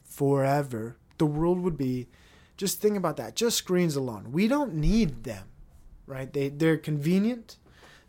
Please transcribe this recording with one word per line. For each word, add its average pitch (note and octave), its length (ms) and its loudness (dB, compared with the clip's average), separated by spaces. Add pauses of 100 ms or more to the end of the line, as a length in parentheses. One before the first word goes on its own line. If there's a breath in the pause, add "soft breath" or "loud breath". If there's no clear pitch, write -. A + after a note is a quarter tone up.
forever, C3+ 920 0 (220)
the D#3+ 80 2
world E3+ 340 0
would F3+ 160 -2
be, B2+ 320 -2 (480 soft breath)
just - 240 -4
think G#3 160 2
about E3+ 200 0
that. A2+ 200 -10
Just A3+ 200 0
screens F3+ 380 2
alone. A#2 380 -4
We F#3+ 160 2
don't C4+ 260 0
need D#3+ 480 2
them, G2+ 220 -10 (600)
right? C3+ 260 -10
They, C#3 160 0
they're D#3 280 2
convenient. F3+ 840 0 (500 loud breath)